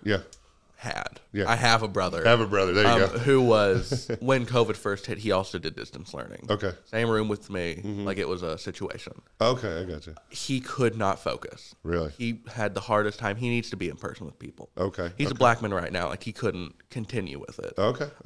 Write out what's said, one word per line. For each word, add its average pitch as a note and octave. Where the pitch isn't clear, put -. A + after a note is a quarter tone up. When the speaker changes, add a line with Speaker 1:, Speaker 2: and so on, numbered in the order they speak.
Speaker 1:
Yeah. G2+
Speaker 2:
Had. -
Speaker 1:
Yeah. G2+
Speaker 2:
I A#2
have A#2
a G#2+
brother, F#2
Speaker 1:
Have A#2
a A2
brother. G2
There G#2
you A2+
Speaker 2:
um, F#2+
Speaker 1:
go. -
Speaker 2:
who C3
was, G#2+
Speaker 1:
<laughs> -
Speaker 2:
when B2+
covid A2+
first G2+
hit, A#2
he G#2+
also F#2+
did -
distance -
learning. -
Speaker 1:
Okay. G2+
Speaker 2:
Same A#2
room G#2+
with G#2
me. F2+
Speaker 1:
Mm-hmm. G2+
Speaker 2:
Like, G2
it D#2+
was F2+
a E2
situation. -
Speaker 1:
Okay, A2+
I F#2+
gotcha. D#2
Speaker 2:
He -
could A#2
not G2
focus. -
Speaker 1:
Really? E2
Speaker 2:
He A#2
had G#2
the G2
hardest G#2
time. G#2
He A#2+
needs A#2+
to G2+
be F#2
in -
person -
with C#2+
people. -
Speaker 1:
Okay, F#2
Speaker 2:
He's C#3+
a -
Speaker 1:
okay. B2+
Speaker 2:
black A#2
man G#2
right E2+
now. F2
Like, F#2+
he A2+
couldn't F2+
continue F#2+
with -
it. -
Speaker 1:
Okay, B2+